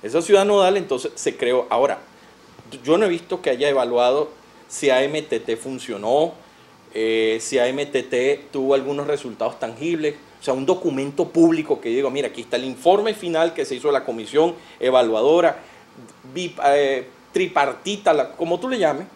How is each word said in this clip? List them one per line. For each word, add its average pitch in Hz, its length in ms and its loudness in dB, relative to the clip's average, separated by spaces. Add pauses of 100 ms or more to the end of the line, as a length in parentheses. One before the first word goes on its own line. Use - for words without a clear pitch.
Esa 113 200 0
ciudad 196 220 6
nodal 202 320 4
entonces 139 360 -4
se - 240 -4
creó. 123 320 0
Ahora, 117 300 0 (840)
yo 151 140 2
no 214 80 2
he - 20 0
visto 175 360 -4
que 143 80 0
haya 131 180 0
evaluado 123 600 2 (380)
si - 220 -2
A 131 140 4
M 147 180 -2
T 131 180 -4
T 113 180 -4
funcionó, 123 760 -2 (640)
eh, 113 440 0
si 131 200 -2
A 123 80 2
M 139 180 -4
T 139 160 -2
T 131 500 -2
tuvo 135 220 0
algunos 139 320 -2
resultados 120 540 -6
tangibles, 147 560 -4 (240)
o - 40 -20
sea, 131 120 0
un 135 100 -6
documento 143 640 -2
público 165 500 2
que 117 100 -6
digo, 131 200 0
"Mira, 131 200 -4
aquí 120 120 -12
está - 140 -6
el 123 100 -2
informe 190 480 2
final 170 400 -2
que 151 100 -4
se 131 120 -6
hizo 135 140 -2
de 143 40 2
la 135 100 0
comisión 135 520 0 (240)
evaluadora, 127 800 4 (720)
bi-, 170 220 -8 (100)
eh, 139 400 2 (260)
tripartita", 175 800 -2
la, 143 200 0
como 170 280 -4
tú 254 100 -6
le 262 100 -4
llames 160 260 0 (100)